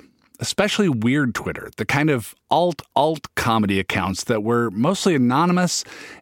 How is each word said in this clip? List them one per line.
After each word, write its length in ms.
especially 480
weird 440
Twitter, 440
the 80
kind 240
of 260
alt-alt 840
comedy 440
accounts 460
that 180
were 280
mostly 440
anonymous 720